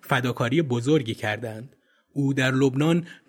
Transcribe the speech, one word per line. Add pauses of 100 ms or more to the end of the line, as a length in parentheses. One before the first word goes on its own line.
فداکاری
بزرگی
کردند. (380)
او
در
لبنان (220)